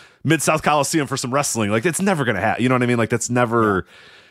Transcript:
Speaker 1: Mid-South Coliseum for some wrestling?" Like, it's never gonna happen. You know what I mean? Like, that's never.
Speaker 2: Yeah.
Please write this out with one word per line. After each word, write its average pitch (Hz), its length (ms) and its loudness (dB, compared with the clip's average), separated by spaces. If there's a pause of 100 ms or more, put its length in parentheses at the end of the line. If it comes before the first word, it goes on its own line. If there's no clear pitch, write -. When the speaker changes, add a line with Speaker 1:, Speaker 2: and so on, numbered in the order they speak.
(260)
Speaker 1:
Mid-South 156 380 0
Coliseum 151 440 0
for 135 80 -6
some 123 180 -4
wrestling?" 117 380 -2
Like, 113 140 0
it's 175 160 -2
never 185 240 0
gonna 104 160 -2
happen. 104 200 -2
You 123 60 2
know 131 80 2
what 123 80 0
I 120 40 0
mean? 120 100 2
Like, 113 120 0
that's 120 200 -4
never. 113 580 2
Speaker 2:
Yeah. - 60 -20 (380)